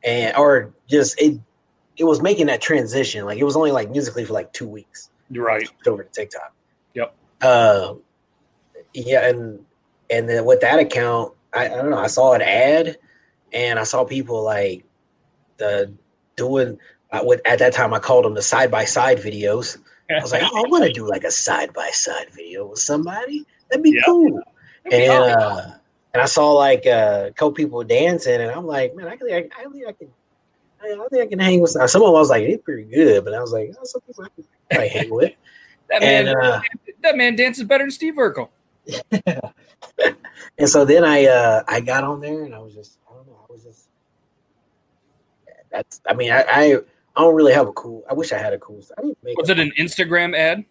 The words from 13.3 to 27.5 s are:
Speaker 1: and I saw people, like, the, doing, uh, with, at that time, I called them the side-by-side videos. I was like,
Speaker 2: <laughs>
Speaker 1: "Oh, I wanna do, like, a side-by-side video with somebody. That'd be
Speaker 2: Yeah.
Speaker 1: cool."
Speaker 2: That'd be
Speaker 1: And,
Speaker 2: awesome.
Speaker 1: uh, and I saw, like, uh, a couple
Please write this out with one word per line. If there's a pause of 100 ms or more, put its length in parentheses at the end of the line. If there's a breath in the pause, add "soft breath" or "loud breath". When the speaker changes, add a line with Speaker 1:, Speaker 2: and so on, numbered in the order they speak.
Speaker 1:
and
I
saw
people,
like, (720)
the, (440)
doing, (320 soft breath)
uh,
with,
at
that
time,
I
called
them
the
side-by-side
videos. (300 soft breath)
I
was
like,
Speaker 2:
<laughs>
Speaker 1:
"Oh,
I
wanna
do,
like,
a
side-by-side
video
with
somebody. (260)
That'd
be
Speaker 2:
Yeah.
Speaker 1:
cool." (440 soft breath)
Speaker 2:
That'd
be
Speaker 1:
And, (200)
Speaker 2:
awesome.
Speaker 1:
uh, (420)
and
I
saw,
like,
uh,
a
couple